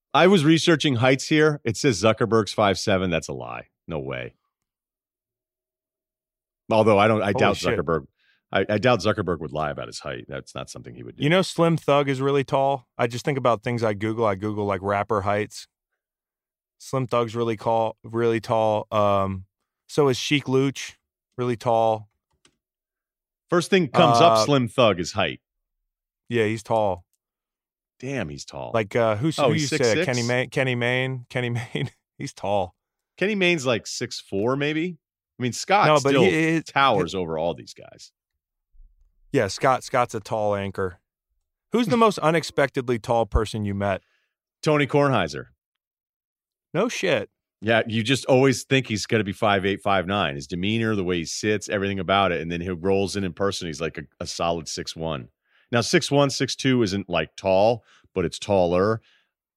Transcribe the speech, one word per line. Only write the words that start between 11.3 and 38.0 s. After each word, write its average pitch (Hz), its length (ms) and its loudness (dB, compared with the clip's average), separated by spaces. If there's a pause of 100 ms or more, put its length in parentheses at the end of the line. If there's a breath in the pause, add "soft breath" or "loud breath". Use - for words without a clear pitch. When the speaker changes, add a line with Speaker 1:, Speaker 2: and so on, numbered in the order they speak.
Speaker 2:
Slim 165 340 0
Thug 143 320 2
is 135 120 -4
really 139 240 0
tall. 135 420 -2 (100)
I 120 120 0
just 120 160 -8
think 147 120 -2
about 120 260 0
things 120 200 -2
I 110 100 0
Google. 110 320 -2
I 101 120 0
Google, 104 300 -6
like, 98 160 -2
rapper 101 400 -2
heights. 104 440 -4 (1120)
Slim 131 300 -6
Thug's 120 260 0
really 117 220 -2
tall, 113 480 -2
really 113 360 0
tall. 110 520 0
Um, 98 540 0 (420)
so 143 200 2
is 127 80 2
Sheek 143 320 -2
Louch, 131 480 -2 (400)
really 123 200 -4
tall. 113 520 0 (1400)
Speaker 1:
First 170 180 2
thing 180 200 4
comes 120 320 6
up, 113 180 8
Speaker 2:
Uh, 107 60 4
Speaker 1:
Slim 131 240 2
Thug, 104 320 2
is 85 120 -6
height. 82 280 -2 (880)
Speaker 2:
Yeah, 117 160 0
he's 107 180 -2
tall. 104 420 -2 (960)
Speaker 1:
Damn, 127 300 -6
he's 71 160 -14
tall. 65 280 -12
Speaker 2:
Like, 107 220 -2
uh, 113 220 2
who's, 147 240 -4
Speaker 1:
Oh, 139 80 4
Speaker 2:
who 120 60 2
Speaker 1:
he's 160 80 0
Speaker 2:
you 139 60 -2
say? 156 100 -2
Speaker 1:
six 127 100 2
six? 151 180 2
Speaker 2:
Kenny 123 160 -2
May-, 123 240 0
Kenny 131 300 -2
Mayne? 127 540 -2
Kenny 123 200 -4
<laughs> 117 240 -6
Mayne? 143 160 -4 (260)
He's - 160 -12
tall. 98 440 -4 (400)
Speaker 1:
Kenny 208 180 -2
Mayne's, 175 320 2
like, 117 220 0
six - 320 -8
four, 107 340 -2
maybe? 156 440 -4 (400)
I 120 40 -4
mean, 123 100 -2
Scott 190 340 2
Speaker 2:
No, 151 80 6
but 139 160 4
Speaker 1:
still 135 120 4
Speaker 2:
he, 160 320 2
he 165 80 -2
Speaker 1:
towers 107 500 2
Speaker 2:
he 95 60 -4
Speaker 1:
over 80 180 -4
all 82 180 -2
these - 200 -16
guys. - 380 -20 (1200)